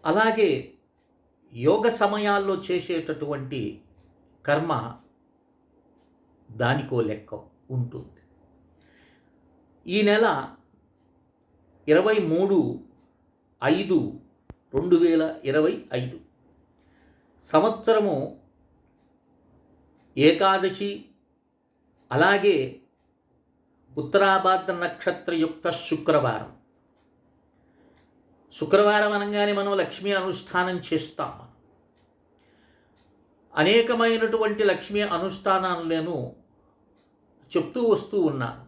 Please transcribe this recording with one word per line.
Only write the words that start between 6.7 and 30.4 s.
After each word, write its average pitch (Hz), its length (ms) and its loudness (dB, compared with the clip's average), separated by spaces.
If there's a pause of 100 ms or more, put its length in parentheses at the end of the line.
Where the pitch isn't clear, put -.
లెక్క 107 220 -10 (440)
ఉంటుంది. 123 460 -8 (1600)
ఈ 180 120 0 (120)
నెల 214 180 4 (1600)
ఇరవై 190 300 4 (140)
మూడు 190 260 2 (1040)
ఐదు 170 360 2 (760)
రెండు 175 280 4
వేల 165 200 2 (260)
ఇరవై 156 240 2 (200)
ఐదు 127 240 -8 (1300)
సంవత్సరము 208 680 2 (2000)
ఏకాదశి, 190 720 2 (1200)
అలాగే 190 440 4 (1400)
ఉత్తరాభాద్ర 190 760 2 (100)
నక్షత్రయుక్త 165 840 -4 (220)
శుక్రవారం. 143 640 -2 (2000)
శుక్రవారం 208 640 2
అనగానే 208 420 0
మనం 202 180 -2
లక్ష్మీ 196 420 -4
అనుష్ఠానం 185 580 -4 (100)